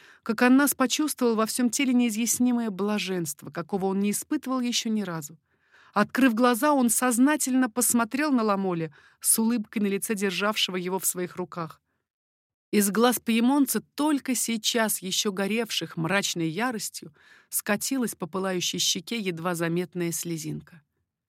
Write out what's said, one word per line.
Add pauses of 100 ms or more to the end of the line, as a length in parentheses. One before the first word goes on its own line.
(220)
Коканас
почувствовал
во
всем
теле
неизъяснимое
блаженство,
какого
он
не
испытывал
еще
ни
разу. (560)
Открыв
глаза,
он
сознательно
посмотрел
на
Ламоля (280)
с
улыбкой
на
лице,
державшего
его
в
своих
руках. (960)
Из
глаз
пьемонца, (140)
только
сейчас
еще
горевших
мрачной
яростью, (340)
скатилась
по
пылающей
щеке
едва
заметная
слезинка. (460)